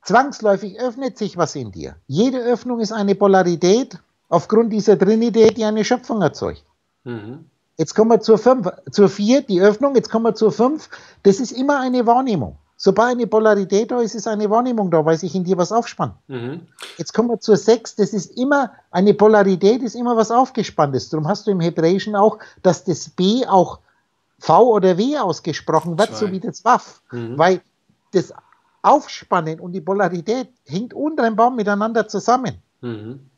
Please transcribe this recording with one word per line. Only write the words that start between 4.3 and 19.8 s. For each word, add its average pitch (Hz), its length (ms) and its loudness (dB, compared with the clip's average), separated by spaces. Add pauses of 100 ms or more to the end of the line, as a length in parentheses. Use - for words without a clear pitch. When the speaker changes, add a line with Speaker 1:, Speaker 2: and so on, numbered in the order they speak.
Speaker 1:
aufgrund 214 420 0
dieser 208 260 2
Trinität, 226 600 2
die 220 80 -4
eine 214 180 -2
Schöpfung 240 380 -2
erzeugt. 95 420 -4 (400)
Speaker 2:
Mhm. 120 400 -14 (320)
Speaker 1:
Jetzt - 180 -4
kommen 220 160 4
wir 220 100 4
zur 220 180 4
fünf, 240 320 2 (200)
zur 196 200 4
vier, 220 320 0
die 185 180 -2
Öffnung, 214 360 2
jetzt - 140 0
kommen 226 140 -2
wir 220 100 0
zur 220 160 2
fünf. 277 380 -2 (360)
Das 196 160 4
ist 247 120 -6
immer 277 260 -2
eine 254 280 -2
Wahrnehmung. 226 500 0 (220)
Sobald 220 340 2
eine 240 140 -2
Polarität 214 640 2
da 247 120 -2
ist, 226 120 -4
ist 226 140 -8
eine 214 220 -2
Wahrnehmung 226 400 0
da, 160 120 2
weil 160 140 2
sich 160 180 -8
in 185 100 -2
dir 180 120 0
was 175 160 -2
aufspannt. 202 400 -4 (160)
Speaker 2:
Mhm. 135 380 -10 (320)
Speaker 1:
Jetzt - 160 -12
kommen 240 160 0
wir 220 100 -4
zur 214 160 2
sechs, 233 400 0
das 202 160 -2
ist - 240 -8
immer, 269 340 0 (200)
eine 196 240 4
Polarität 208 680 4